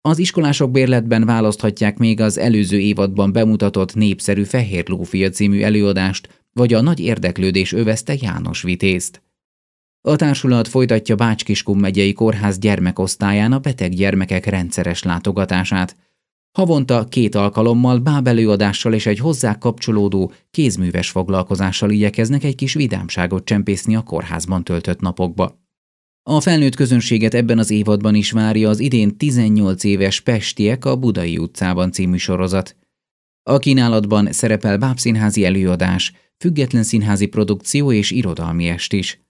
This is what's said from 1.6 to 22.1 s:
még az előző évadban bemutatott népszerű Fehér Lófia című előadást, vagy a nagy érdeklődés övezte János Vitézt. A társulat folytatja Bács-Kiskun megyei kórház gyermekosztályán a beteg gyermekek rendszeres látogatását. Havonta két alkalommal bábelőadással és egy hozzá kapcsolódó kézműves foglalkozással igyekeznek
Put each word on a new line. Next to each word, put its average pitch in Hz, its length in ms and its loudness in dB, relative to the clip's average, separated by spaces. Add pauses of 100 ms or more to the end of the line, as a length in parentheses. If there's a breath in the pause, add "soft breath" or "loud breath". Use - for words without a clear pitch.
még 113 220 2
az 107 180 0
előző 104 400 2
évadban 98 540 0
bemutatott 104 600 0
népszerű 101 500 0
Fehér 95 440 -2
Lófia 92 420 -2
című 101 320 0
előadást, 101 920 -2
vagy 120 200 2
a 110 80 4
nagy 151 200 2
érdeklődés 92 720 0
övezte 113 480 -2
János 85 420 -6
Vitézt. 90 600 -2 (800)
A 117 140 2
társulat 127 520 2
folytatja 120 460 0
Bács-Kiskun 104 640 -2
megyei 98 340 2
kórház 101 460 0
gyermekosztályán 101 920 0
a 135 60 2
beteg 123 360 -4
gyermekek 95 520 0
rendszeres 87 560 -4
látogatását. 92 920 -2 (600)
Havonta 135 460 2
két 113 300 0
alkalommal 117 640 2
bábelőadással 113 960 2
és 107 120 -2
egy 104 120 0
hozzá 123 400 -2
kapcsolódó 101 760 -2 (180 loud breath)
kézműves 92 600 -2
foglalkozással 95 800 -2
igyekeznek 110 540 0